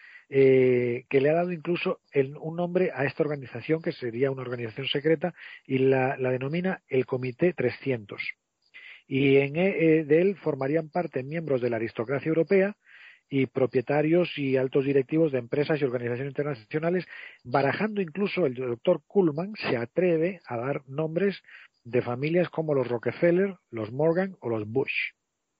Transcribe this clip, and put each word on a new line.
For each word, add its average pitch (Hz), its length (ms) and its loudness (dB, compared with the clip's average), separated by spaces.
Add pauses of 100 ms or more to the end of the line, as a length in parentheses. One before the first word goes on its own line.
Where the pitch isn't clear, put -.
(300)
eh, 127 800 4
que 135 120 4
le 143 80 4
ha 151 40 4
dado 175 180 0
incluso 175 480 -4 (120)
el, 139 260 0
un 160 180 -10
nombre 175 380 0
a 135 120 -2
esta 151 180 -2
organización, 147 580 -4
que - 100 -4
sería 123 400 -2
una 131 100 -8
organización 123 460 -8
secreta, 156 460 0 (320)
y 135 120 0
la, 131 400 2
la 127 140 -2
denomina 156 560 -2
el 131 180 0
Comité 127 480 -2
trescientos. 123 680 -4 (840)
Y 135 300 4
en, 139 180 2
eh, 165 480 4
de 151 180 4
él 196 160 2
formarían 147 520 -2
parte 165 340 -4
miembros 143 380 -2
de 120 80 0
la 117 80 -2
aristocracia 117 520 -4
europea 190 460 2 (540)
y 135 160 2
propietarios 147 920 2
y 135 200 0
altos 131 280 0
directivos 139 460 2
de 131 80 0
empresas 143 420 -2
y - 20 2
organizaciones 123 480 -4
internacionales, 151 760 -4 (380)
barajando 139 580 0
incluso, 180 440 -2
el 131 100 -2
doctor 131 500 0
Kuhlmann 180 500 0
se - 220 -2
atreve 170 680 0
a 120 120 -6
dar 139 300 -4
nombres 160 540 -2 (420)
de 120 180 0
familias 151 480 0
como 156 240 -4
los 127 140 0
Rockefeller, 175 680 0 (140)
los 110 220 -6
Morgan 165 500 0
o 120 80 -6
los 110 180 -4
Bush. - 440 -4 (480)